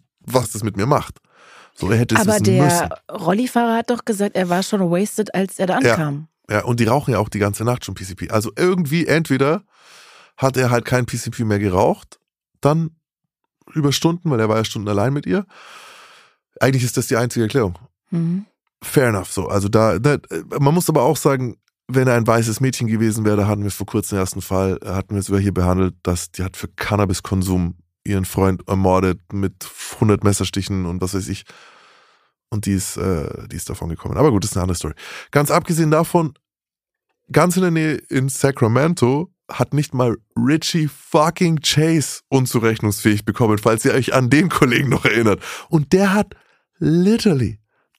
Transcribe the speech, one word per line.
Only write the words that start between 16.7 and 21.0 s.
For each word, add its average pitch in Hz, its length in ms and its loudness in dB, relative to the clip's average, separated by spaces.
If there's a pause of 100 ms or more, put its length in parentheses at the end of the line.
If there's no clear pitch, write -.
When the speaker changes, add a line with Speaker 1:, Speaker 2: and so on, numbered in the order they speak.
Speaker 1:
ist 117 100 -4
das 127 120 -2
die 123 100 0
einzige 120 260 0
Erklärung. 107 340 0 (340)
Speaker 2:
Mhm. 175 340 -4 (380)
Speaker 1:
Fair 131 260 2
enough, 98 220 -2
so. - 160 -4
Also 101 220 0
da, 110 300 4
da, 139 180 0 (420)
man 143 140 4
muss 175 160 0
aber 151 140 2